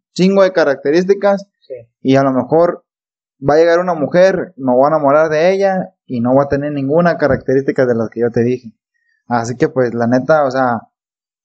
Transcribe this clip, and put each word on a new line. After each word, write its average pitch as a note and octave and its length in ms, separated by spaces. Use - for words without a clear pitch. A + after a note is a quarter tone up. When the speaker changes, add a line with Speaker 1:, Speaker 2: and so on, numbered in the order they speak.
Speaker 1:
chingo G3 300
de F#3 100
características F3+ 920
Speaker 2:
Sí. - 140
Speaker 1:
y C3 160
a C#3 80
lo C3+ 80
mejor C#3+ 540
va C#3+ 80
a - 20
llegar E3+ 220
una F3+ 160
mujer, F3 600
me C3 160
voy B2+ 140
a - 100
enamorar D3+ 340
de D#3+ 220
ella F#3+ 420
y A#2+ 160
no B2 120
voy C#3 120
a - 20
tener C#3+ 240
ninguna D3+ 460
característica C3+ 680
de B2 100
las A2+ 140
que A2+ 120
yo A#2+ 100
te A#2 120
dije. B2 300
Así A#2 300
que, D#3 100
pues, B2+ 260
la A#2 140
neta, D3 380
o C3 60
sea, B2 300